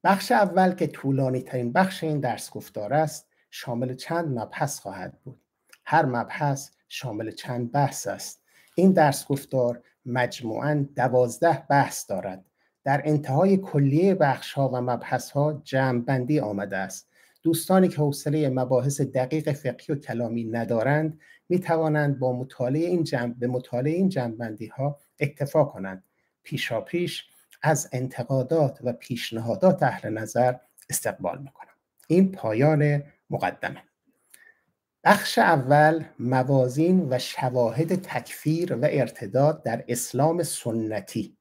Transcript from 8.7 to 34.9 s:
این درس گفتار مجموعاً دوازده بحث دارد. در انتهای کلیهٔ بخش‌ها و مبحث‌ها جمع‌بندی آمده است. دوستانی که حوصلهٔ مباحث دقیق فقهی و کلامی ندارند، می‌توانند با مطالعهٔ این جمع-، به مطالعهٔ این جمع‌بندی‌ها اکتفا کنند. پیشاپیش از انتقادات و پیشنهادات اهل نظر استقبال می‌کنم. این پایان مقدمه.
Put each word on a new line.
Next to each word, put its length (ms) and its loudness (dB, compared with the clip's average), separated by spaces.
این 180 6
درس 340 4
گفتار 560 -2
مجموعاً 800 -2
دوازده 720 2
بحث 420 2
دارد. 340 -6
در 200 0
انتهای 520 2
کلیهٔ 580 2
بخش‌ها 540 0
و 120 -2
مبحث‌ها 840 -2
جمع‌بندی 760 0
آمده 360 -4
است. 320 -8
دوستانی 460 4
که 80 -4
حوصلهٔ 520 0
مباحث 520 0
دقیق 520 -2
فقهی 420 -6
و 40 -6
کلامی 460 -4
ندارند، 760 0
می‌توانند 680 0
با 140 0
مطالعهٔ 540 -4
این 180 0
جمع-، 340 -4
به 80 -2
مطالعهٔ 480 -2
این 140 2
جمع‌بندی‌ها 920 -6
اکتفا 460 0
کنند. 400 -8
پیشاپیش 840 -4
از 260 2
انتقادات 880 -2
و 100 -2
پیشنهادات 880 0
اهل 360 -2
نظر 360 0
استقبال 480 -6
می‌کنم. 340 -20
این 260 4
پایان 720 2
مقدمه. 520 -4